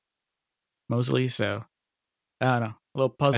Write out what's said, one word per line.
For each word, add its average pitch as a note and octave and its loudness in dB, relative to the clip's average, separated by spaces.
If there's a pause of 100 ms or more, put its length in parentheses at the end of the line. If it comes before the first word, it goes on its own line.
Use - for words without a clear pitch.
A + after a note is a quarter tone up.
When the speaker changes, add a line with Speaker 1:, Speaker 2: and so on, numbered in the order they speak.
(880)
Speaker 1:
mostly, B2+ 0
so, G#2 -4 (760)
I B2+ 0 (140)
don't A2+ -4
know, A2+ -16 (200)
a - -10
little C3 0
Speaker 2:
I C#3+ 4